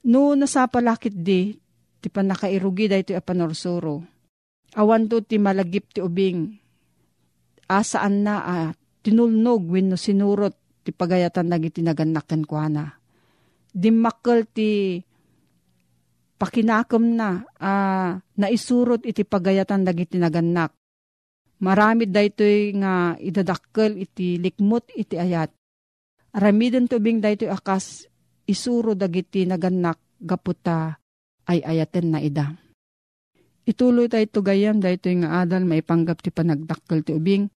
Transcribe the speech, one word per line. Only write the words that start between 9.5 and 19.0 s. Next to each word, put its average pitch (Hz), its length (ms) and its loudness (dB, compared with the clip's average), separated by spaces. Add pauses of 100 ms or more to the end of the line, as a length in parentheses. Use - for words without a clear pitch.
wenno 185 320 0
sinurot 202 560 0 (320)
ti 180 80 -8
pagayatan 175 560 0
dagiti 165 320 -2
nagannak 160 480 -2
kenkuana. 151 640 -4 (800)
Dimmakkel 226 720 2
ti 202 560 -2 (1400)
pakinakem 226 720 0
na 214 320 -2 (160)
a 196 140 -2 (680)
naisurot 240 640 0